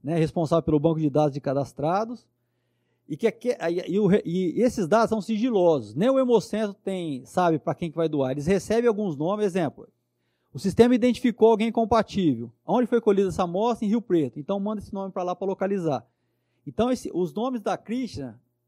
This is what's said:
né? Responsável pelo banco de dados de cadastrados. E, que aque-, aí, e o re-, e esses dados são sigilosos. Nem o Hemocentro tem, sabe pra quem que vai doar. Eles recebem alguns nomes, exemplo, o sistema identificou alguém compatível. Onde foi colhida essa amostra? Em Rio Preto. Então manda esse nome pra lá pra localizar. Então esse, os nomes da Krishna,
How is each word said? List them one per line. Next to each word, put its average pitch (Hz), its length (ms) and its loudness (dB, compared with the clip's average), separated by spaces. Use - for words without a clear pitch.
né? 156 140 -4
Responsável 160 460 0
pelo 151 160 2
banco 160 220 2
de 151 100 2
dados 147 240 2
de 143 60 -8
cadastrados. 170 840 -4
E, 151 80 -8
que 226 100 -2
aque-, 233 320 -2
aí, 170 300 -2
e 185 100 0
o 214 80 4
re-, 185 180 4
e 180 380 -2
esses 220 240 0
dados 214 220 4
são 220 120 -2
sigilosos. 180 760 2
Nem 202 120 2
o 269 120 4
Hemocentro 220 540 0
tem, 165 520 -8
sabe 170 320 2
pra 151 160 -4
quem 170 160 -6
que - 60 -10
vai 165 120 0
doar. 139 220 0
Eles 139 160 -4
recebem 202 400 0
alguns 208 300 0
nomes, 196 280 -2
exemplo, 170 440 -4
o - 60 -8
sistema 240 340 6
identificou 226 560 4
alguém 220 220 2
compatível. 196 800 0
Onde 220 220 0
foi 240 140 0
colhida 196 280 2
essa 175 140 -2
amostra? 208 420 -2
Em 208 40 -2
Rio 226 120 0
Preto. 156 380 0
Então 196 220 -6
manda 208 200 -6
esse - 140 -14
nome 196 180 -8
pra 180 120 -6
lá 180 100 -4
pra 190 140 -6
localizar. 185 580 -2
Então 226 280 -2
esse, - 200 -6
os 165 220 -4
nomes 240 260 -4
da 202 160 -4
Krishna, 143 640 -8